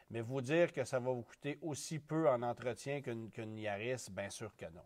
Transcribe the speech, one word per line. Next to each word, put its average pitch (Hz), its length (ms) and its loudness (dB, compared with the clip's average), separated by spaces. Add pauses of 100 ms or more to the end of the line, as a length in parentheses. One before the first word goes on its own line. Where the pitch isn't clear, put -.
Mais 113 120 -2
vous 131 200 -2
dire 160 320 4
que 135 100 0
ça 127 160 0
va 127 120 2
vous 123 120 -2
coûter - 380 -6
aussi 156 380 -4
peu 156 280 2
en 123 140 8
entretien 120 600 -2
qu'une, 113 280 -4
qu'une 110 280 -8
Yaris, 107 540 -2
bien 98 200 -4
sûr 107 260 -10
que - 80 -10
non. 82 200 -12